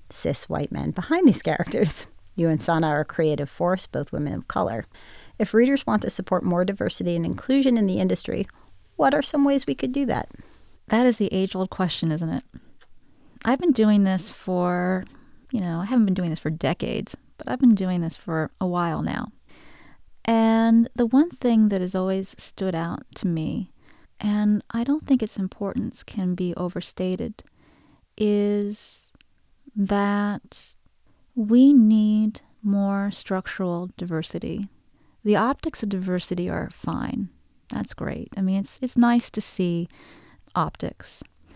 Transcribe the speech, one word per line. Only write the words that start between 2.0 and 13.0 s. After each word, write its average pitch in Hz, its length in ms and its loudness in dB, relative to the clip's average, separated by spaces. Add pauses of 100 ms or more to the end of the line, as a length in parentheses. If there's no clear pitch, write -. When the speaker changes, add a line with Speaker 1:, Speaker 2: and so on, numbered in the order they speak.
Speaker 1:
You 165 140 0
and 156 140 0
Sana 165 240 0
are 147 140 0
a 151 40 -2
creative 147 460 -2
force, 180 360 -2
both 135 240 -6
women 147 220 -4
of - 160 -8
color. 104 380 -4 (520)
If - 140 -2
readers 254 340 4
want 214 140 0
to 202 80 -2
support 185 360 -2
more 180 200 2
diversity 185 500 -2
and 165 120 -2
inclusion 262 500 0
in 208 100 2
the 190 140 0
industry, 185 460 -2 (500)
what 269 160 4
are 302 100 0
some 285 220 0
ways 277 220 2
we 277 80 -2
could 262 160 -4
do 277 160 -2
that? - 240 -4 (560)
Speaker 2:
That 233 180 2
is 247 120 4
the 196 160 -2
age-old 190 360 -2
question, 165 440 -2
isn't 175 160 -4
it? - 160 -6 (1000)